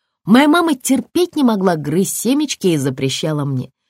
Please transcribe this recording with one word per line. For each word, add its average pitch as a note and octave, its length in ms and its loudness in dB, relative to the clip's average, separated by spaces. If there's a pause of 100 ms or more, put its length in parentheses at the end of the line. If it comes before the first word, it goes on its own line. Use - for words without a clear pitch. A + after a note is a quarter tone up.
(240)
Моя B3+ 240 4
мама E4 280 2
терпеть C4+ 600 -2
не D4+ 80 0
могла G3 320 2
грызть D#3 400 -2
семечки C4+ 520 -2
и E3 100 2
запрещала C#3 680 -4
мне. C3+ 280 -4 (180)